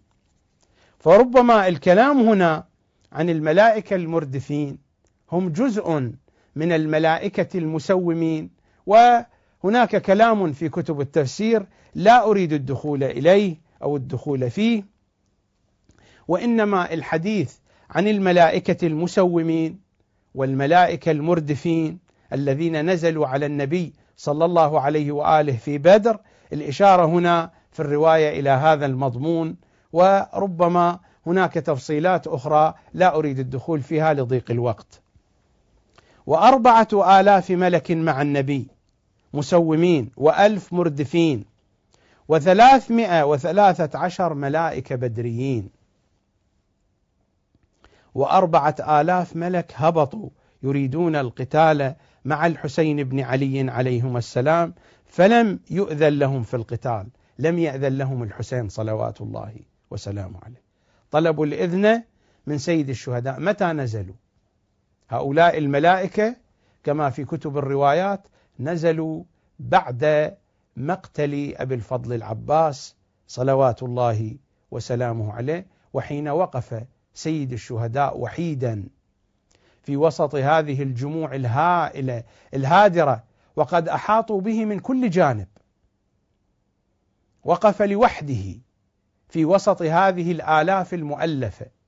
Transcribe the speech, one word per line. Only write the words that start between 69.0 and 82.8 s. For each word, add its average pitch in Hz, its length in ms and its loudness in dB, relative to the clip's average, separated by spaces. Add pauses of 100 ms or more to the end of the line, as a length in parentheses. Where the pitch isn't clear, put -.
بعد 143 720 0 (440)
مقتل 143 800 -6
أبي 131 180 -6
الفضل 123 380 -8
العباس 120 840 -4 (320)
صلوات 131 560 0
الله 117 520 -4 (360)
وسلامه 117 600 -6
عليه، 147 320 -8 (280)
وحين 147 360 -6
وقف 139 540 -6 (300)
سيد 151 400 -6
الشهداء 123 640 -4
وحيداً 123 640 -6 (1000)
في 139 140 -6
وسط 151 380 0
هذه 143 480 0
الجموع 139 520 -6
الهائلة 135 880 -2 (300)
الهادرة 156 720 2 (320)